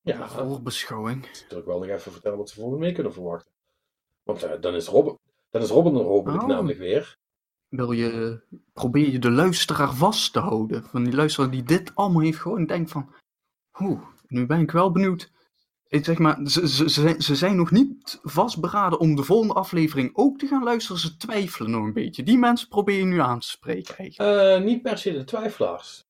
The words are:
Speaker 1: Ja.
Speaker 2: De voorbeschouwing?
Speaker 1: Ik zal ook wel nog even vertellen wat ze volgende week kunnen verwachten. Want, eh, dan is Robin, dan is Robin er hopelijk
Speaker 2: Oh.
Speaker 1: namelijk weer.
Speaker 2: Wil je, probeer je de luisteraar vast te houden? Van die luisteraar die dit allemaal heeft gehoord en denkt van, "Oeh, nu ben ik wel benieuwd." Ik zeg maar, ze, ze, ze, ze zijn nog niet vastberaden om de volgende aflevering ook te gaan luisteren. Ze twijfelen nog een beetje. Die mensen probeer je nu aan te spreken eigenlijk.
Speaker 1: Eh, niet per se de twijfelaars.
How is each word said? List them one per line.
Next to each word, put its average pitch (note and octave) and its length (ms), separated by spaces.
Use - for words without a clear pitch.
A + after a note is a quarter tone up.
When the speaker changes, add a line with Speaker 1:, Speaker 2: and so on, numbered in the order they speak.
Speaker 1:
Ja. - 180
Speaker 2:
De B2 100
voorbeschouwing? B2 960
Speaker 1:
Ik - 220
zal F2+ 100
ook E2 80
wel F2 120
nog F#2 100
even G2 240
vertellen G2+ 260
wat G#2 100
ze - 60
volgende B2 300
week F3 100
kunnen A2 180
verwachten. F2 400
Want, - 200
eh, E2 180
dan F2+ 140
is E2+ 140
Robin, - 300
dan A2+ 120
is G#2+ 80
Robin D#3 260
er A#2 80
hopelijk G2 380
Speaker 2:
Oh. B3+ 60
Speaker 1:
namelijk E3+ 300
weer. F#2 380
Speaker 2:
Wil B2 240
je, A2+ 480
probeer C#3 380
je B2+ 80
de A#2+ 120
luisteraar D3 640
vast F#3 380
te B2 60
houden? A2 460
Van B2 200
die B2 100
luisteraar C#3+ 360
die C3 120
dit E3+ 320
allemaal F3+ 280
heeft D#3+ 160
gehoord G3 220
en D#3+ 60
denkt E3 240
van, - 240
"Oeh, F#3+ 220
nu B2 200
ben D#3+ 140
ik D3+ 100
wel F3 220
benieuwd." F#3 400
Ik D3 160
zeg E3 140
maar, D3+ 300
ze, E3 200
ze, C#3+ 220
ze, D3+ 280
ze D3 160
zijn F#3 220
nog E3+ 140
niet C4+ 520
vastberaden F3 760
om D#3 180
de C#3 60
volgende G#3 320
aflevering D#3 600
ook C#4 220
te C#4+ 80
gaan C#4 160
luisteren. A3+ 380
Ze E3 160
twijfelen G3 540
nog A2+ 140
een G#2+ 80
beetje. A2+ 300
Die A3 160
mensen A#3+ 300
probeer G3+ 300
je F#3+ 60
nu F3+ 160
aan B2 200
te - 80
spreken - 480
eigenlijk. G3 640
Speaker 1:
Eh, F#3+ 60
niet A#3+ 180
per A3 160
se F#3+ 140
de C3+ 120
twijfelaars. - 840